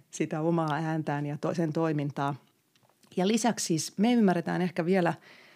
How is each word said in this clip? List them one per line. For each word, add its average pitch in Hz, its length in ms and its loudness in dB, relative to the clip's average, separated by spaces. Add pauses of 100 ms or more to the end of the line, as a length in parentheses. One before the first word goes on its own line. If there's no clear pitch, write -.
(120)
sitä 156 300 -4
omaa 160 320 2
ääntään 156 520 -2
ja 147 120 -6
to-, - 160 -4
sen 160 200 -2
toimintaa. 147 600 -2 (800)
Ja 185 120 2
lisäksi 220 380 0
siis - 320 -2
me 233 160 4
ymmärretään 175 480 2
ehkä 175 240 -2
vielä 175 280 2 (420)